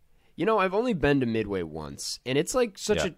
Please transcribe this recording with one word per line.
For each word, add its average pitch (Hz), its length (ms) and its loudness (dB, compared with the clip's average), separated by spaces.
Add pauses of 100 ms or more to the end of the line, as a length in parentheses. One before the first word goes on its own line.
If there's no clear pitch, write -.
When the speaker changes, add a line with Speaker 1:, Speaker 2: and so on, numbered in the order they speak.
(360)
Speaker 1:
You 165 100 -2
know, 220 120 4
I've 185 160 2
only 233 200 2
been 143 240 4
to 127 80 2
Midway 107 360 0
once, 76 640 -8
and 131 140 0
it's, 165 160 -2
like, 240 240 0
such 208 200 0
Speaker 2:
Yeah. 151 80 2
Speaker 1:
a, 156 120 -6